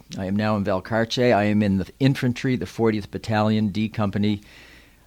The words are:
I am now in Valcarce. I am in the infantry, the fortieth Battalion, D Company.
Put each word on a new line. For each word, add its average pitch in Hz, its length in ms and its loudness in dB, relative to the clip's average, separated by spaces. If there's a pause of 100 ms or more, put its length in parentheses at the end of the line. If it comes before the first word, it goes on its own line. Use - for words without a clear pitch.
(180)
I 95 80 -6
am 95 100 -2
now 107 220 0
in 98 80 0
Valcarce. 113 680 0
I 101 100 4
am 104 200 2
in 98 140 2
the 90 100 -2 (120)
infantry, 131 580 0
the - 80 -4
fortieth 107 440 -2
Battalion, 107 600 0
D 107 180 -2
Company. 104 540 -2 (640)